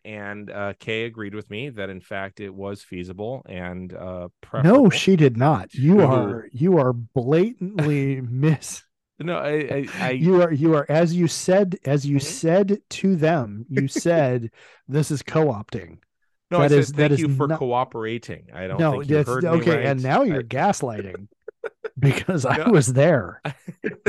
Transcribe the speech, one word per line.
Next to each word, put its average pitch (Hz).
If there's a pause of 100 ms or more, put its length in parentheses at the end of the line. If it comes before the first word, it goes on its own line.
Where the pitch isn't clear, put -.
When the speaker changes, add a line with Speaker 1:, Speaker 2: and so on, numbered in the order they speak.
Speaker 1:
and, 104
uh, 101
Kay 113
agreed 107
with 107
me 123
that, 98
in 92
fact, 98
it 98
was 98
feasible 92
and, 90
uh, 90
Speaker 2:
No, - (120)
Speaker 1:
preferable 190
Speaker 2:
she -
did 135
not. 127
You 151
Speaker 1:
to 175
Speaker 2:
are, 117
you 165
are 127
blatantly 147
<laughs> 120
mis- 139 (340)
Speaker 1:
No, 165
I, 139
I, 143 (100)
I 127
Speaker 2:
You 175
are, 170
you 156
are, 143
as 160
you 175
said, 185
as 139
you 143
Speaker 1:
Mm-hmm. 131
Speaker 2:
said 196 (100)
to 190
them, 127
you 135
Speaker 1:
<laughs> -
Speaker 2:
said, 127 (340)
"This 143
is 143
co-opting." 107 (540)
Speaker 1:
No, 175
Speaker 2:
That 143
Speaker 1:
I 147
Speaker 2:
is, 131
Speaker 1:
said, 143
Speaker 2:
that 147
Speaker 1:
"Thank 147
Speaker 2:
is 135
Speaker 1:
you 156
for 139
Speaker 2:
not 160
Speaker 1:
cooperating." 120
I 92
don't 120
Speaker 2:
No, 156
Speaker 1:
think 139
you 151
Speaker 2:
that's 143
Speaker 1:
heard 127
me 170
Speaker 2:
okay, 160
and 139
Speaker 1:
right. 127
Speaker 2:
now 196
you're 156
Speaker 1:
I -
Speaker 2:
gaslighting 110 (360)
Speaker 1:
<laughs> -
Speaker 2:
because 135
I 147
Speaker 1:
No. 165
Speaker 2:
was 131
there. 135
Speaker 1:
<laughs> 151 (560)